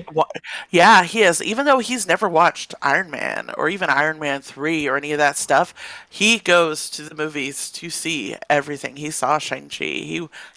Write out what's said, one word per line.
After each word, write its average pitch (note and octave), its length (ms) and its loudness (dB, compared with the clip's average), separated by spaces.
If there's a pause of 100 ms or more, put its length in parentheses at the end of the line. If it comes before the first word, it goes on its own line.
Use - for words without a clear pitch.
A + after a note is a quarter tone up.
He - 120 -10
wa-, D3+ 120 0 (460)
yeah, F#3 340 8
he G3+ 180 0
is. E3+ 180 4
Even A#3 260 -2
though C4+ 120 6
he's A#3 300 -4
never F#3+ 200 2
watched E3 540 2
Iron D#3 300 0
Man A#1 440 -6
or D3+ 120 -2
even F#3 200 -2
Iron D3+ 300 2
Man C#3 240 -4
three D3+ 460 -4
or C3+ 80 2
any D3 160 -4
of D3 60 0
that C#3+ 180 4
stuff, D#3 360 2 (380)
he G#3+ 300 2
goes E3+ 500 2
to D3+ 180 -12
the D#3+ 60 -18
movies D3 560 -6
to E3+ 200 -14
see D3+ 440 -6 (160)
everything. C#3+ 460 -2
He D3+ 160 -8
saw D3 260 -2
Shang-Chi. C#3 460 -8
He, D#3 440 -8 (280)